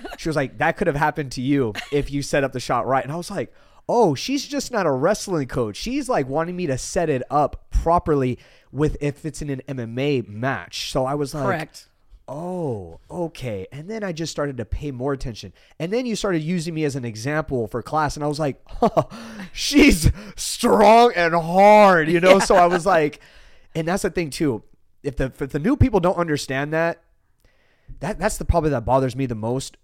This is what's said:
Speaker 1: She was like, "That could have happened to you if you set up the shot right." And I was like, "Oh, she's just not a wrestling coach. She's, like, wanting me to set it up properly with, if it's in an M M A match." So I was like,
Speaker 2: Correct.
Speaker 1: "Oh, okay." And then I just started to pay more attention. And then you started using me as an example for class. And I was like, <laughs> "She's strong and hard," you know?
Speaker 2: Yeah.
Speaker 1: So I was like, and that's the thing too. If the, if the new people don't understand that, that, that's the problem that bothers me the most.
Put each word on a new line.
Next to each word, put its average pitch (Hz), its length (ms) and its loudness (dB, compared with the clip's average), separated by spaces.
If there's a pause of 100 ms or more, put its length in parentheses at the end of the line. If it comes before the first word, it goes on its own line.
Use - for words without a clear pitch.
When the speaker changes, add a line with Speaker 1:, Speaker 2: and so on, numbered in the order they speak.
(180)
Speaker 1:
She - 100 -10
was 156 80 -2
like, 139 220 -4
"That 151 180 0
could 185 120 -2
have 143 100 2
happened 147 360 -2
to 131 80 -8
you 131 300 2 (220)
if 143 180 -2
you 143 100 -2
set 143 220 0
up 131 80 -2
the 127 80 -8
shot 120 260 -2
right." 131 200 2
And 139 80 -8
I - 20 -6
was 175 160 -10
like, 151 220 -6 (340)
"Oh, 208 260 4
she's 262 320 -4
just 269 280 -6
not 202 120 0
a 151 60 2
wrestling 156 560 0
coach. 113 300 -4
She's, 254 320 -4
like, 165 180 0
wanting 165 300 -4
me 180 100 -4
to 131 100 -2
set 170 320 -2
it 131 200 -2
up 143 420 -2
properly 147 680 2 (360)
with, 143 260 0
if 147 260 -6
it's 151 160 -10
in 147 80 -6
an 131 200 -6
M 135 100 -8
M 113 180 -8
A 139 260 -2
match." 104 680 -8
So 135 140 0
I 135 100 -4
was 147 180 -6
like, 143 120 -6
Speaker 2:
Correct. 170 420 -6 (400)
Speaker 1:
"Oh, 139 720 -8 (120)
okay." 131 600 -8
And 151 160 -14
then 220 160 -8
I 190 80 -6
just 160 200 -8
started 143 260 -6
to 113 80 -8
pay - 260 -6
more 131 220 -4
attention. 110 400 -10 (260)
And 175 140 -4
then 247 140 -2
you 220 80 -2
started 180 260 -2
using 170 320 -4
me 156 100 -2
as 139 120 -2
an 127 100 -6
example 123 640 -4
for 117 160 -6
class. 151 340 -2
And 151 60 -6
I 147 40 -2
was 147 120 -4
like, 143 200 -4 (220)
<laughs> 220 720 -2
"She's 247 580 4 (240)
strong 226 800 6
and 170 200 2
hard," 185 720 8
you 170 100 4
know? 185 180 8
Speaker 2:
Yeah. 190 80 0
Speaker 1:
So 214 100 6
I 175 100 8
was 175 200 0
like, 160 340 2 (560)
and 160 120 -4
that's 185 160 -2
the 202 60 -2
thing 165 220 -4
too. 135 320 -2 (400)
If 135 140 -6
the, 139 80 -2 (140)
if 139 120 -6
the 151 80 -4
new 214 180 0
people 214 220 4
don't 180 180 2
understand 160 560 -2
that, 165 300 -2 (960)
that, 190 180 -6
that's 202 200 -4
the 160 80 -8
problem 156 280 2
that 117 120 -4
bothers 131 300 0
me 135 120 -2
the 120 80 -6
most. 117 480 -6